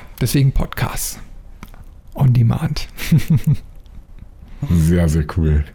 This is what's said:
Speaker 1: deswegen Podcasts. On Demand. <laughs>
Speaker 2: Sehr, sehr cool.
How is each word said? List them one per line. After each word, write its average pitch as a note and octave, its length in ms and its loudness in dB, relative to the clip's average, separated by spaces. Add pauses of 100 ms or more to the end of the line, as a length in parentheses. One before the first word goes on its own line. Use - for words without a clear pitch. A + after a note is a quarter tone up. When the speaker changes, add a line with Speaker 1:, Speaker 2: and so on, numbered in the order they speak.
(200)
Speaker 1:
deswegen C3+ 320 2
Podcasts. - 680 -4 (960)
On C3 180 4
Demand. B2 560 2 (220)
<laughs> - 180 4 (1400)
Speaker 2:
Sehr, E2+ 380 4
sehr D#2 160 0 (120)
cool. D2+ 280 2 (100)